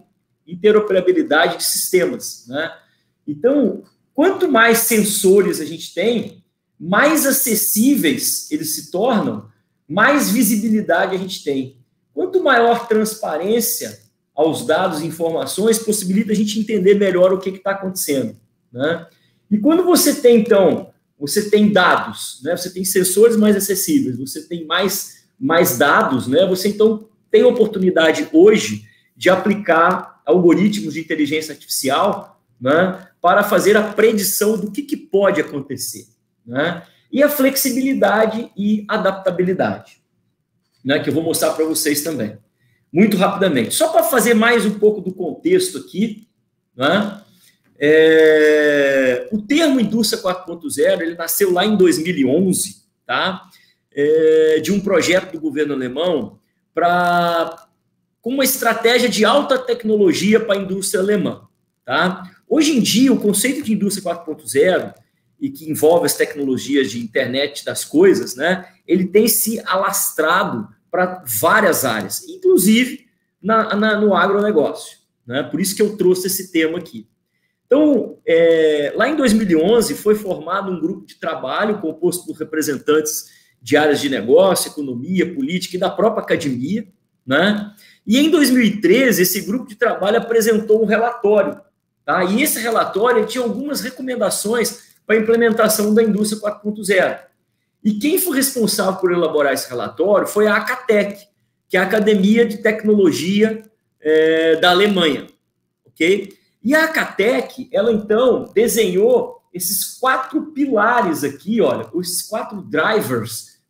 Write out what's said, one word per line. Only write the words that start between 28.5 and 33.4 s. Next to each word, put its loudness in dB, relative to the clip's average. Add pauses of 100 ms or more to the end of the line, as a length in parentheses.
de 2
aplicar 0
algoritmos 2
de -8
inteligência -4
artificial, -4 (200)
né, 0 (100)
para 4